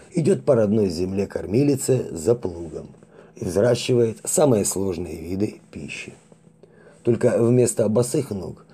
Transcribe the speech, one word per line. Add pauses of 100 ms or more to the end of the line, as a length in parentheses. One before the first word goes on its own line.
(140)
идёт
по
родной
земле
кормилице
за
плугом (480)
и
взращивает
самые
сложные
виды (100)
пищи. (880)
Только
вместо
босых
ног